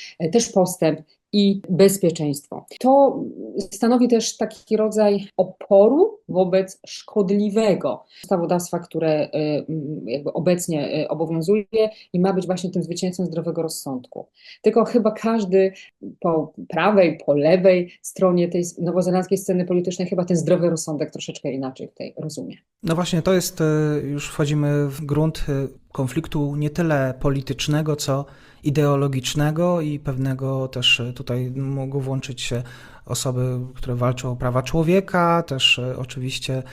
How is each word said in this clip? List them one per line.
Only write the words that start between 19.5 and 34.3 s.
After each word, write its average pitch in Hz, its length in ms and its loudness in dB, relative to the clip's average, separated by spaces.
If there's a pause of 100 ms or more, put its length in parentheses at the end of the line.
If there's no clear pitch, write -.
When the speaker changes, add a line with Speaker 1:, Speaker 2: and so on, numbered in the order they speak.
Speaker 1:
politycznej 180 420 -2
chyba 180 180 -2
ten 180 120 2
zdrowy 170 320 2
rozsądek 156 420 -4
troszeczkę - 400 -8
inaczej 135 380 -6
tutaj - 280 -14
rozumie. 156 380 -10 (280)
Speaker 2:
No 160 120 -2
właśnie, 170 260 -2
to 190 120 2
jest, - 280 0
y, - 20 0 (440)
już 143 200 -6
wchodzimy 147 600 0
w 139 180 -8
grunt, 156 440 0
y, 135 420 -6
konfliktu 143 640 -2
nie 147 140 0
tyle 147 500 0
politycznego, 147 760 0
co 143 300 -4 (380)
ideologicznego 147 1160 0
i 147 180 -4
pewnego 135 680 -4
też, - 320 0
e, 120 140 -6
tutaj 127 380 -4
mogą 135 480 -4
włączyć 135 420 -6
się 123 220 -4 (420)
osoby, 127 540 -2 (160)
które 123 200 -4
walczą 123 360 -2